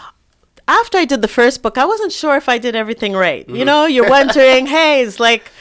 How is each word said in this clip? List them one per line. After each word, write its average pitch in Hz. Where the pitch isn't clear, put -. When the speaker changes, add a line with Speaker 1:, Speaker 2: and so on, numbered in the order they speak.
Speaker 1:
after 381
I 339
did 247
the 214
first 247
book, -
I 269
wasn't 415
sure 294
if 285
I 240
did 233
everything 220
right. 180
You -
Speaker 2:
Mm-hmm. 247
Speaker 1:
know, 302
you're 247
wondering, 262
Speaker 2:
<laughs> 277
Speaker 1:
"Hey, 302
it's 214
like, 233